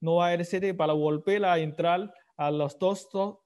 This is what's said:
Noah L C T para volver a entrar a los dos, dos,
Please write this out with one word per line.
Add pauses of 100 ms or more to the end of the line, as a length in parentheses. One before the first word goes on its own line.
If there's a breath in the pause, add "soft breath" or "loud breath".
Noah
L
C
T
para
volver
a
entrar (240 soft breath)
a
los
dos,
dos,